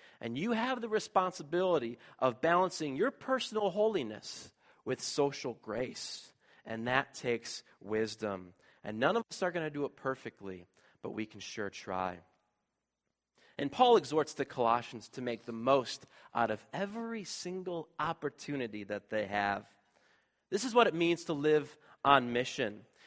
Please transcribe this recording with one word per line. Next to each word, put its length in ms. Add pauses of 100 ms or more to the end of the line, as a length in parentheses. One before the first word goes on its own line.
(200)
And 180
you 140
have 280
the 80
responsibility 1080 (220)
of 220
balancing 520
your 160
personal 600
holiness 840 (320)
with 160
social 540
grace. 800 (320)
And 220
that 280
takes 500 (160)
wisdom. 720 (300)
And 160
none 160
of 160
us 100
are 80
gonna 200
do 160
it 100
perfectly, 720 (340)
but 80
we 160
can 140
sure 300
try. 500 (1400)
And 120
Paul 280
exhorts 340
the 140
Colossians 640
to 100
make 240
the 80
most 540 (280)
out 160
of 220
every 520
single 720
opportunity 840
that 260
they 160
have. 400 (800)
This 160
is 100
what 120
it 80
means 300
to 100
live 420 (260)
on 300
mission. 540 (200)